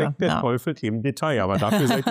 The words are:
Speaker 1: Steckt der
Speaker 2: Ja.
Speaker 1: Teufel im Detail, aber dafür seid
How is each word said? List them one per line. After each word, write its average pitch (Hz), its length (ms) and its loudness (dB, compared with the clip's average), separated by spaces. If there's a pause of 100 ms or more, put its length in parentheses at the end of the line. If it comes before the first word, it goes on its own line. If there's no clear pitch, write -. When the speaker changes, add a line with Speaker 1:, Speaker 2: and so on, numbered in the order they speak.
Speaker 1:
Steckt 143 180 -2
der 175 60 2
Speaker 2:
Ja. 160 140 0
Speaker 1:
Teufel 127 400 -2
im 110 200 -2
Detail, 139 400 -2
aber 95 160 0
dafür 143 300 2
seid 139 240 0